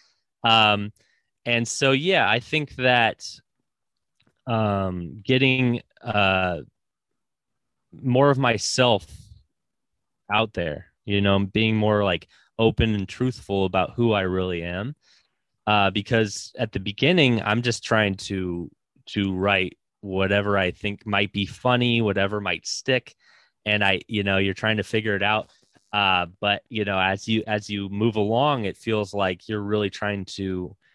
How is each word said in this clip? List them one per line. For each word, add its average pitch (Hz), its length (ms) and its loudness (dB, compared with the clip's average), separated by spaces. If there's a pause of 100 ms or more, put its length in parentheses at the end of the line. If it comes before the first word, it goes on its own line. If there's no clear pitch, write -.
(440)
Um, 107 480 4 (520)
and 117 220 0
so, 139 240 0
yeah, 139 400 2
I 113 80 2
think 147 380 -6
that, 123 520 2 (1160)
um, 98 800 -2
getting 131 560 2 (220)
uh, 95 580 0 (1300)
more 135 380 4
of 131 80 2
myself 120 720 2 (1200)
out 110 220 0
there, 80 320 -6 (180)
you 101 160 0
know, 98 260 4
being 110 300 0
more, 107 280 2
like, 87 240 -2 (300)
open 113 360 2
and 95 140 -4
truthful 98 560 -2
about 92 300 0
who 117 180 2
I 101 100 2
really 92 400 -2
am. 95 320 -8 (720)
Uh, 104 240 2
because 107 680 -2
at 120 140 -4
the - 80 -4
beginning, 127 600 2
I'm 110 200 0
just 120 220 -4
trying 107 320 2
to, 90 540 -6 (360)
to 98 280 -2
write 95 440 -2 (220)
whatever 101 560 0
I 92 140 0
think 101 360 -8
might 101 260 0
be 101 140 -2
funny, 123 540 0
whatever 101 400 0
might 90 260 -6
stick. - 480 -4 (520)
And 104 180 2
I, 95 240 2
you 104 140 -2
know, 98 160 0
you're 98 160 0
trying 110 240 -2
to 101 40 0
figure 110 320 -2
it 95 80 -4
out. 107 280 -2 (420)
Uh, 95 340 2 (140)
but, 101 280 -2
you 107 160 -4
know, 98 140 -2
as 95 300 0
you, 110 180 0
as 107 220 -4
you 101 200 -6
move 107 280 -2
along, 117 480 0
it 95 120 -6
feels 107 380 -4
like 95 340 -4
you're 107 140 -6
really 104 280 -2
trying 101 340 -4
to 92 520 -8 (180)